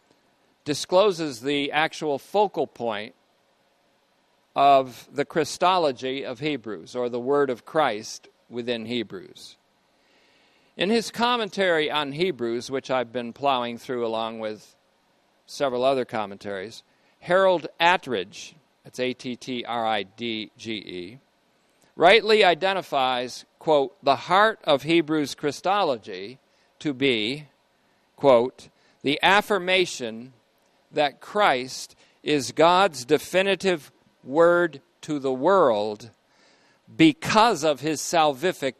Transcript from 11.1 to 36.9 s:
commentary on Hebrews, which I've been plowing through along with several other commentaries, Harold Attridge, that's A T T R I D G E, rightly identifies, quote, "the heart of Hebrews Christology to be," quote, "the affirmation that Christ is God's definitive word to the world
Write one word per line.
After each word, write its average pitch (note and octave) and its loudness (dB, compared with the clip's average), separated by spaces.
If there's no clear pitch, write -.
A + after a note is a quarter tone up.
commentary G3 0
on C#3+ -4
Hebrews, B2 -4
which C3 -6
I've B2 -2
been A#2 -8
plowing B2 -2
through A#2+ -6
along A2+ -6
with G#2+ -12
several B2+ -4
other C3 2
commentaries, G2+ -8
Harold F3+ 2
Attridge, C3 0
that's - -20
A B2+ -2
T B2 -10
T B2 -8
R A#2 -6
I G#2+ 0
D A2 -10
G A2 -12
E, F#2 -12
rightly G#3 4
identifies, C#3+ 0
quote, D3 0
"the C3+ 4
heart G3+ 2
of C#3 2
Hebrews D3+ 0
Christology C3 -4
to D3 -4
be," C3 0
quote, B2+ 2
"the C#3+ -2
affirmation F3 0
that D3 -2
Christ C#3 -2
is C#3 -2
God's E3+ 4
definitive F3+ 0
word E3+ 2
to D3+ -6
the C3 -2
world A#2+ 2